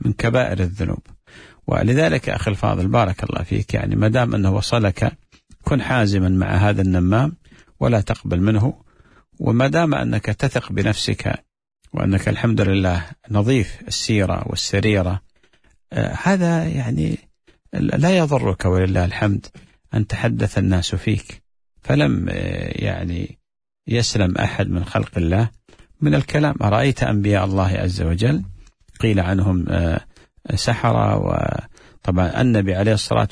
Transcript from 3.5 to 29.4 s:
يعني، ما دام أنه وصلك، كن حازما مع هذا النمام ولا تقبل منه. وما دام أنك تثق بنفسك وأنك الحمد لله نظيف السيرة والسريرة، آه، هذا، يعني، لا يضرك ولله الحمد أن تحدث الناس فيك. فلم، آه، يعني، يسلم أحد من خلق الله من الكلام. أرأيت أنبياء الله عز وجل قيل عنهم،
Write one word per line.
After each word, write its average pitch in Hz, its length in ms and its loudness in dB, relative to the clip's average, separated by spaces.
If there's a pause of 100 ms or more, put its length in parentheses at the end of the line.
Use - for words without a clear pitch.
يعني، 104 220 -2
ما 107 120 2
دام 117 280 0
أنه 95 160 2
وصلك، 101 680 0 (460)
كن 135 180 0
حازما 101 480 2
مع 95 260 2
هذا 101 260 2
النمام 95 540 2 (440)
ولا 120 220 2
تقبل 92 400 -2
منه. 107 320 2 (680)
وما 120 280 2
دام 156 280 2
أنك 117 300 -2
تثق 120 460 -2
بنفسك 101 720 -2 (500)
وأنك 98 360 0
الحمد 110 320 0
لله 95 440 0 (260)
نظيف 107 560 0
السيرة 98 580 -2
والسريرة، 98 760 0 (720)
آه، - 300 -2
هذا، 170 420 2
يعني، 156 520 -2 (560)
لا 180 440 2
يضرك 131 480 0
ولله 92 400 2
الحمد 98 400 -2 (480)
أن 107 140 0
تحدث 113 500 -2
الناس 95 380 0
فيك. - 480 -4 (380)
فلم، 135 480 0
آه، 90 560 -6
يعني، 87 520 -6 (500)
يسلم 113 500 0
أحد 98 320 -2
من 90 160 -2
خلق 101 320 -4
الله 90 320 2 (520)
من 147 140 4
الكلام. 151 460 0
أرأيت 120 420 2
أنبياء 101 420 2
الله 95 220 2
عز 92 340 -2
وجل 110 420 0 (560)
قيل 107 200 2
عنهم، 92 500 2